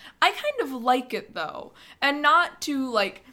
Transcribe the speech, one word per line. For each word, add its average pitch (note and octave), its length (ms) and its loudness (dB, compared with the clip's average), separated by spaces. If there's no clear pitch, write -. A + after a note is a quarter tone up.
I F4+ 80 4
kind C#5+ 320 -6
of C4+ 200 -6
like B3+ 300 0
it, - 220 -8
though. - 380 -8
And C#4+ 220 0
not D#4 400 4
to, C4+ 280 -2
like, G#3 420 0